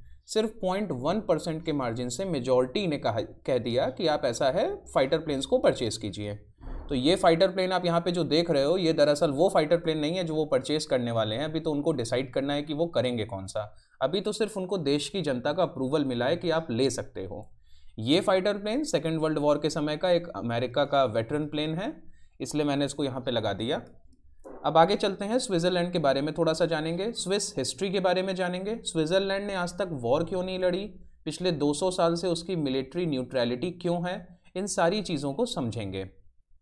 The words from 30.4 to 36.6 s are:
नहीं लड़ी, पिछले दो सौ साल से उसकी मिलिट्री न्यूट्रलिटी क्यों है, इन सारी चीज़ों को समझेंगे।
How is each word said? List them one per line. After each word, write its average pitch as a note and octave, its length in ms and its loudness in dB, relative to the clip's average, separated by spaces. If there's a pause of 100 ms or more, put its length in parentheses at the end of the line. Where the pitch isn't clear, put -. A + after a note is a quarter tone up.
नहीं F#3 160 -4
लड़ी, F3+ 260 0 (400)
पिछले F3+ 280 -2
दो D3 220 2
सौ F#3 160 0
साल E3+ 240 2
से E3+ 140 -2
उसकी F3 280 -2
मिलिट्री C3+ 500 -2
न्यूट्रलिटी B2 680 0
क्यों F3 240 -2 (100)
है, F3+ 80 -2 (420)
इन F#3+ 100 -2
सारी F#3+ 360 2
चीज़ों C#3+ 300 -2
को A3+ 140 0
समझेंगे। A2 580 -4 (580)